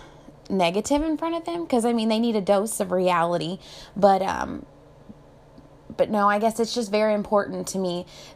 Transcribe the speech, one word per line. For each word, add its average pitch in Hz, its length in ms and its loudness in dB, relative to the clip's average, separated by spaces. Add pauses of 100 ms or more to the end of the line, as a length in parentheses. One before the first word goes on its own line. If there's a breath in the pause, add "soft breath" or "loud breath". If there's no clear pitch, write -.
(500 loud breath)
negative 196 520 2
in 311 160 -2
front 330 180 -4
of 330 100 -6
them, 339 200 -6
'cause, 233 200 2
I 240 80 2
mean, 226 160 0
they 220 100 2
need 233 160 2
a 214 60 2
dose 202 380 0
of 190 120 -2
reality, 175 680 2 (360 loud breath)
but, 190 260 6
um, - 440 -4 (1300)
but - 140 2
no, 208 200 2
I 208 100 2
guess 220 200 0
it's 226 140 -2
just 226 180 -4
very 214 220 2
important 196 540 -2
to - 100 -6
me 180 280 -4 (300 loud breath)